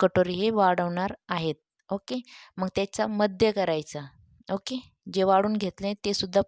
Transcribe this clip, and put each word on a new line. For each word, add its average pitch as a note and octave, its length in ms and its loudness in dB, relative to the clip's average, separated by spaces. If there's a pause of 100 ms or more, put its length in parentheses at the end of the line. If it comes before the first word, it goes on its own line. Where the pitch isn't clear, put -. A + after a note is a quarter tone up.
कटोरी F3+ 340 4
हे G3+ 160 0
वाढवणार F3+ 640 2 (160)
आहेत. D#3+ 260 -2 (360)
ओके, B3+ 300 -6 (380)
मग F#3 160 -2
त्याचा G3+ 320 -2
मध्य G#3 460 2
करायचा. D#3+ 520 -2 (440)
ओके, G3+ 300 -6 (360)
जे F#3+ 80 2
वाढून G3 340 4
घेतले G3 360 -4 (120)
ते G3+ 100 -2
सुद्धा F#3+ 340 0